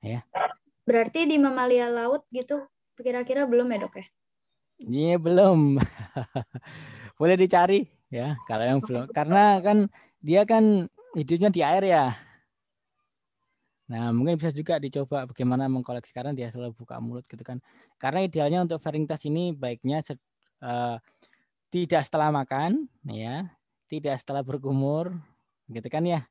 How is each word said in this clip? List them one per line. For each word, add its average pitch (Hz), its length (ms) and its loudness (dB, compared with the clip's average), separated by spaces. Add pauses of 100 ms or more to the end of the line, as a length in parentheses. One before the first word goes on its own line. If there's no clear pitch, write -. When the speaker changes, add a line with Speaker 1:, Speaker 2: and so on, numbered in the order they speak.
Speaker 1:
ya. 113 160 -6 (640)
Speaker 2:
Berarti 233 400 2
di 302 160 2
mamalia 254 480 2
laut 240 400 -2
gitu, 269 400 -6 (320)
kira-kira 247 480 -2
belum 240 240 2
ya, 214 60 -4 (100)
Dok, - 80 -16
ya? 190 100 -16 (800)
Speaker 1:
Iya, 147 300 0
belum. 165 640 6
<laughs> - 1400 -8
Boleh 170 220 6
dicari, 185 480 4 (240)
ya, 131 320 -4
kalau 113 240 -2
yang 135 160 2
belum. 123 240 -6
Karena 196 560 4
kan 208 240 4 (320)
dia 180 240 4
kan 214 400 4 (320)
hidupnya 165 320 2
di 175 160 2
air, 175 240 4
ya. 147 240 4 (1700)
Nah, 117 240 -6
mungkin 131 240 0
bisa 160 160 -4
juga 151 320 -4
dicoba 135 480 -6
bagaimana 127 400 -2
mengkoleksi, 123 400 -6
karena 131 240 -8
dia 123 160 -10
selalu 120 240 -12
buka 120 240 -18
mulut 120 320 -12
gitu - 160 -20
kan. 123 160 -12 (400)
Karena 180 240 -2
idealnya 160 400 0
untuk 165 160 -6
fering 151 240 -4
test 151 240 -6
ini 170 240 -2
baiknya 135 480 -6
se-, 135 160 -12 (440)
eh, 120 360 -4 (720)
tidak 175 320 0
setelah 151 320 0
makan, 156 560 -2 (160)
ya, 120 400 -8 (400)
tidak 147 320 -6
setelah 139 240 -8
berkumur, 139 720 -2 (560)
gitu 113 160 -12
kan 156 160 -4
ya. 170 280 -2